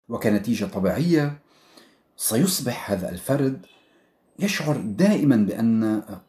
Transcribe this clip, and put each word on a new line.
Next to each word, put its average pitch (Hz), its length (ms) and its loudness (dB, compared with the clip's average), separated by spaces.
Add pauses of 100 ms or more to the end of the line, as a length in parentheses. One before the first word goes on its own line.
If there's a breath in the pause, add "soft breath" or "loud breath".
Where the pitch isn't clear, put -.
وكنتيجة 104 560 0
طبيعية 143 720 0 (760 soft breath)
سيصبح 123 760 -2
هذا 90 180 -2
الفرد 135 560 -2 (720 soft breath)
يشعر 151 380 -2
دائمًا 160 580 2
بأن 110 680 2 (240)